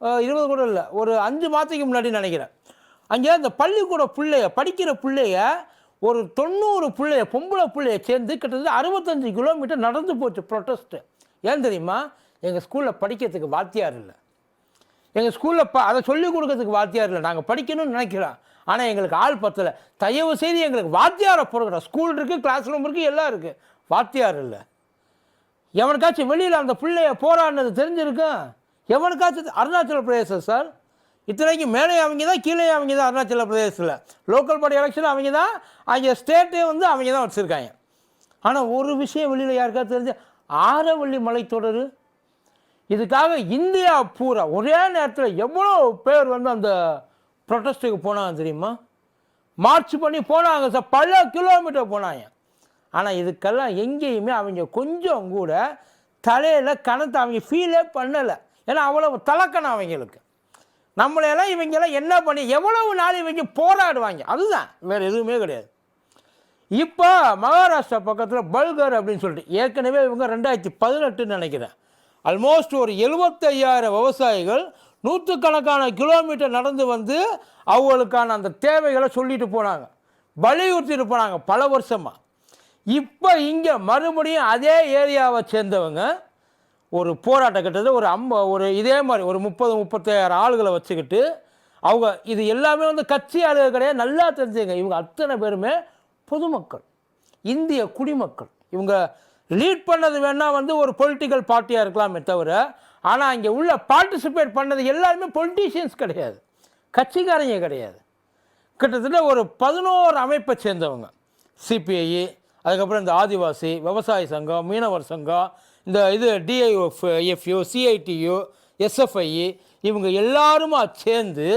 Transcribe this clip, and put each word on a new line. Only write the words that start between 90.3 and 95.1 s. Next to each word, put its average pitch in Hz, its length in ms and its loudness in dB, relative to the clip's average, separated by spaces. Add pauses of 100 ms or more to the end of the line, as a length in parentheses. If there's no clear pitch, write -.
ஆளுகளை 226 320 2
வச்சுக்கிட்டு 165 440 -2 (680)
அவங்க 226 180 4 (260)
இது 214 100 -2 (120)
எல்லாமே 302 360 2
வந்து 311 220 -2
கட்சி 277 320 -2
ஆளுக 285 300 4
கிடையாது. 254 300 0
நல்லா 311 260 2
தெரிஞ்சுங்க, 226 500 -2
இவங்க 185 220 -2
அத்தனை 277 400 -4